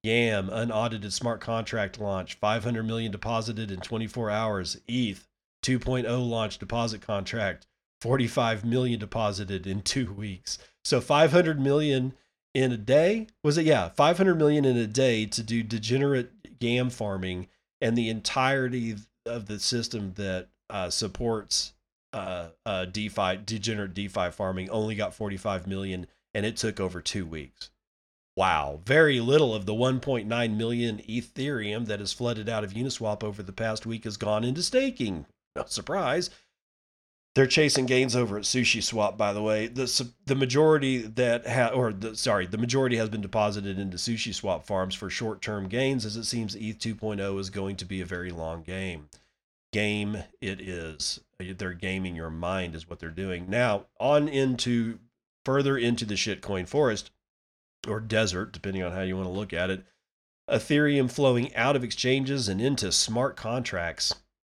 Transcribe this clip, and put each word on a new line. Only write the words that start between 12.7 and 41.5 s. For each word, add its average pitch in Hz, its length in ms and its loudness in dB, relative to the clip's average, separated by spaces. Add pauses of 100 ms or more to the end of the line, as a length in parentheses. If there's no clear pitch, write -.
a 117 60 -2
day? 160 500 4 (160)
Was 151 160 4
it? 160 60 2
Yeah, 113 240 6
five 160 280 4
hundred 185 220 6
million 151 260 6
in 127 120 6
a 113 100 2
day 113 400 4
to 113 160 -4
do 113 180 0
degenerate 120 680 0 (280)
Yam 123 300 2
farming, 92 580 -4 (320)
and 117 160 2
the 117 140 2
entirety 123 880 0 (320)
of 117 180 -6
the 101 140 -8
system 110 560 -2
that, 92 320 -4 (220)
uh, 92 200 -4
supports, 110 840 -2 (400)
uh, 92 340 -6 (180)
uh, 92 200 -2
DeFi, 98 600 -2
degenerate 104 480 -4
DeFi 92 380 -2
farming 92 400 -4
only 110 240 -2
got 101 180 -4
forty-five 98 540 -4
million, 95 400 -6 (260)
and 101 100 -2
it 117 140 -4
took 110 220 -2
over 90 220 -4
two 95 260 -4
weeks. 78 420 -12 (680)
Wow. 78 480 2
Very 139 340 6
little 131 340 4
of 101 120 -4
the 107 100 0
one 127 240 2
point 120 280 -2
nine 117 300 0
million 117 420 -2
Ethereum 117 880 -4
that 104 120 -2
has 101 140 -6
flooded 113 340 -2
out 110 160 -2
of 95 80 -6
Uniswap 113 520 -4
over 104 200 -6
the 95 80 -12
past 110 340 -4
week 113 200 -6
has 107 120 -6
gone 107 280 2
into 143 180 -2
staking. 147 640 0 (280)
No - 120 -4
surprise. 175 640 -2 (1040)
They're 135 100 8
chasing 135 400 4
gains 127 280 4
over 113 240 2
at 104 60 -6
SushiSwap, 110 720 2
by 104 160 2
the 104 100 -4
way. 107 260 2
The 123 200 -2
su-, 120 260 -2 (120)
the 135 100 0
majority 139 600 4
that 117 500 0
ha-, 117 260 2